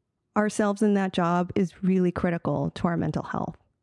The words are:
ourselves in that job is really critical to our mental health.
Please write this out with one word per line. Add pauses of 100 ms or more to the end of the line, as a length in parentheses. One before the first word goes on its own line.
(360)
ourselves
in
that
job
is
really
critical
to
our
mental
health. (260)